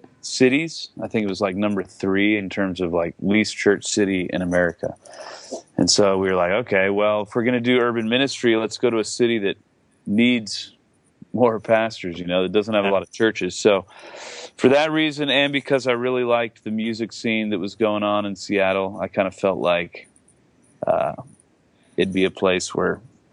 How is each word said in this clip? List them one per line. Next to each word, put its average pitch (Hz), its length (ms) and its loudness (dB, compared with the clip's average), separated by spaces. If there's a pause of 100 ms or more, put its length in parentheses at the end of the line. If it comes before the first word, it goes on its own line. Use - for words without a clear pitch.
(220)
cities. 143 680 0 (120)
I 113 80 -8
think 110 160 -2
it 101 40 -2
was, 95 120 -6
like, 98 160 0
number 104 260 -2
three 98 540 0
in 98 120 -6
terms 92 300 -4
of, 87 140 -2
like, 85 280 -2
least 107 360 0
church 101 280 2
city 95 460 0
in 90 100 -2
America. 87 540 0 (800)
And 87 160 2
so 98 260 4
we 95 120 0
were 92 60 0
like, 90 160 2
"Okay, 101 380 0
well, 104 340 0
if - 120 -14
we're 120 80 0
gonna 123 160 0
do 123 200 2
urban 117 280 0
ministry, 123 480 2
let's 110 220 -2
go 123 120 2
to 117 100 2
a 107 40 0
city 117 360 0
that 98 180 -2 (500)
needs 113 640 0 (640)
more 113 260 2
pastors, 110 600 0
you 90 60 -10
know, 90 180 2
that 92 80 -2
doesn't 107 240 2
have 101 100 2
a 98 60 0
lot 95 100 2
of 85 100 -12
churches." 104 440 0
So 98 300 4 (720)
for - 140 4
that 147 220 4
reason, 151 380 0
and 139 220 2
because 131 360 0
I 123 60 2
really 123 300 0
liked 120 400 0
the 113 80 -6
music 110 400 -4
scene 110 380 -2
that 104 100 -2
was 95 160 -6
going 107 280 0
on 104 220 0
in 101 100 -8
Seattle, 98 640 -2
I 95 60 -2
kind 95 200 -2
of 92 80 -8
felt 95 240 0
like, 87 480 -2 (800)
uh, 71 280 0 (840)
it'd 95 160 0
be 92 100 2
a 92 80 2
place 92 440 0
where 90 260 -2 (320)